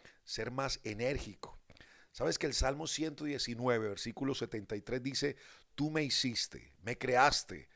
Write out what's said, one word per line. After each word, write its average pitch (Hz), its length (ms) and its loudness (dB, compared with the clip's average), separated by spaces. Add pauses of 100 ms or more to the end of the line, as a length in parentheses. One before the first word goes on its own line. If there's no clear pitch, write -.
(240)
ser 113 280 -6
más 131 320 -2
enérgico. 110 760 -4 (520)
¿Sabes 160 260 0
que - 80 0
el 139 80 0
Salmo 143 320 2
ciento 156 380 -4
diecinueve, 120 640 0
versículo 120 480 -2
setenta 110 400 -4
y - 60 -4
tres 123 200 -4
dice: 139 340 -2 (380)
"Tú 147 160 0
me 156 140 2
hiciste, 117 800 -2
me 117 160 -4
creaste, 123 760 4